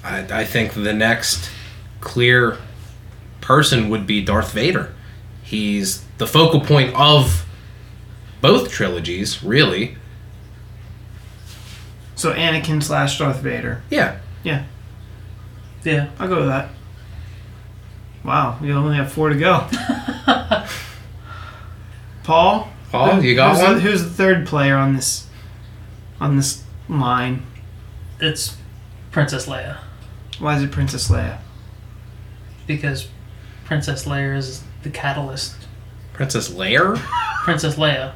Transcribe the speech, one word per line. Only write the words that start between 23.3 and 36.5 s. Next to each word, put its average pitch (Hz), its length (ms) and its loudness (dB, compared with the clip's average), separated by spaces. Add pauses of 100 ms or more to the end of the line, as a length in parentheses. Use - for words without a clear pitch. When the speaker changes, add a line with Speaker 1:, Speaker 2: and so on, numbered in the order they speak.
Speaker 1:
got 135 220 8
Speaker 2:
who's 175 80 6
Speaker 1:
one? 202 120 8
Speaker 2:
the, - 40 2
who's 185 240 4
the 170 60 -6
third 185 360 4
player 139 300 4
on 135 180 4
this, - 320 -2 (960)
on 143 160 2
this 135 260 0 (260)
line? 127 540 0 (800)
Speaker 3:
It's - 360 -2 (540)
Princess 139 360 0
Leia. 131 320 -8 (600)
Speaker 2:
Why 151 180 0
is 139 60 2
it 143 80 -2
Princess 135 400 -2
Leia? 85 280 0 (1300)
Speaker 3:
Because 143 420 -4 (560)
Princess 143 400 -2
Leia 139 320 -2
is 131 260 -6 (200)
the 147 80 -8
catalyst. 139 640 -6 (560)
Speaker 1:
Princess 135 380 -2